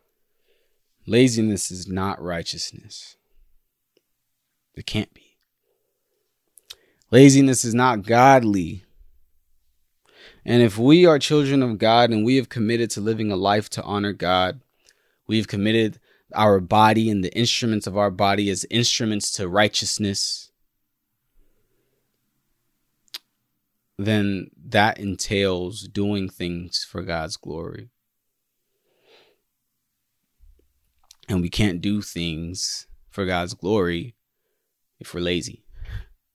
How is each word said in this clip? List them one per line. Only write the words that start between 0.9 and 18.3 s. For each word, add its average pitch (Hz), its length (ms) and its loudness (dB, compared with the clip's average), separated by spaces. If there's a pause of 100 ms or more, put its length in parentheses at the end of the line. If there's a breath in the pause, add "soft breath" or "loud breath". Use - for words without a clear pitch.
laziness 110 680 0
is 90 160 -14
not 95 340 -6
righteousness. - 920 -12 (1600)
It - 100 -20
can't - 280 -6
be. - 240 -20 (1700 soft breath)
Laziness 135 540 8
is 117 100 -4
not 120 320 0
godly. 110 800 4 (1600 soft breath)
And 120 160 4
if 104 140 2
we 151 280 6
are 156 140 6
children 139 420 0
of 117 160 -2
God 117 320 4
and 110 140 0
we 127 140 2
have 123 100 -2
committed 117 440 -2
to 107 100 -8
living 110 320 -4
a - 20 -4
life 101 360 0
to - 120 -10
honor 101 300 -4
God, 92 480 -2 (640)
we 107 100 -2
have 107 120 -2
committed 110 500 0 (340)
our 104 280 4
body 110 480 4
and 104 120 0
the 90 160 -6
instruments 113 480 -2
of 95 120 -6
our 101 120 2
body 98 400 0